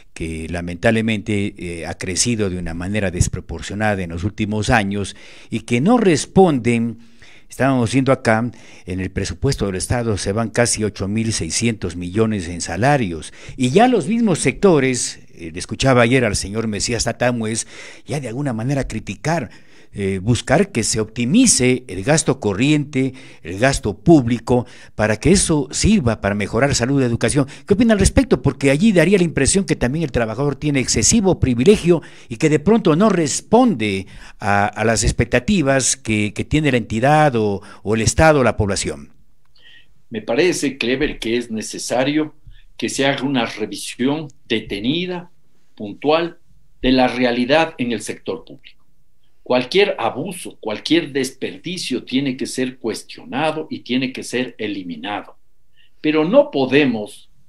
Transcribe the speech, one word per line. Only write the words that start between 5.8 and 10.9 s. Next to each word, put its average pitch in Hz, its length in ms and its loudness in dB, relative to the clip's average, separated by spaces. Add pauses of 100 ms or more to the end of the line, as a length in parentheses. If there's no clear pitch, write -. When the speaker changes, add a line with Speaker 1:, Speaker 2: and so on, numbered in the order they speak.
Speaker 1:
no 220 160 4
responden. 123 1040 2 (500)
Estábamos 127 440 0
viendo 135 200 4
acá, 117 380 2 (340)
en 90 160 -6
el 92 100 -4
presupuesto 110 560 -4
del 95 100 -2
Estado 117 420 -2
se 123 140 -4
van 113 180 -2
casi 113 340 0
ocho 98 240 -4